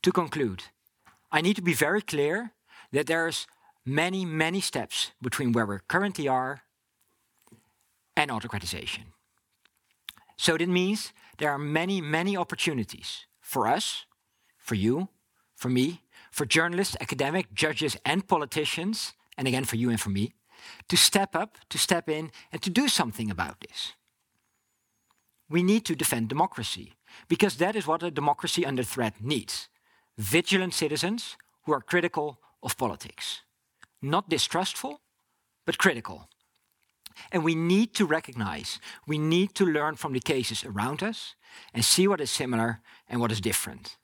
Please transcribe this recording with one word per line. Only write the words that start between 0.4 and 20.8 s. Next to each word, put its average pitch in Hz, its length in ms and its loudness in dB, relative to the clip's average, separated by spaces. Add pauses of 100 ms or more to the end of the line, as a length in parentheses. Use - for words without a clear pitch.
I 151 100 4
need 196 160 4
to 202 40 -6
be 175 120 2
very 151 280 4
clear 156 520 -2 (380)
that 147 140 2
there's 165 420 -2 (380)
many, 180 400 0
many 165 360 0
steps - 500 -4 (100)
between 123 300 0
where 113 140 4
we 101 120 -4 (100)
currently 180 400 0
are 131 360 0 (1500)
and 147 140 0
autocratization. 104 840 -8 (1200)
So 160 200 4
that 170 100 0
means 185 460 0 (240)
there 147 140 0
are 151 80 -2
many, 165 420 0
many 160 340 0
opportunities - 920 -4 (140)
for 110 260 0
us, - 380 0 (520)
for - 180 -4
you, 123 340 2 (460)
for - 140 -6
me, 131 320 2 (300)
for 147 140 -2
journalists, 170 540 2
academics, 143 540 -2
judges, 151 520 0
and 156 220 0
politicians, 165 880 -2 (240)
and 131 100 -2
again 131 180 0
for 117 100 -4
you 120 140 2
and 113 100 0
for 101 100 -4
me, 98 240 -2 (540)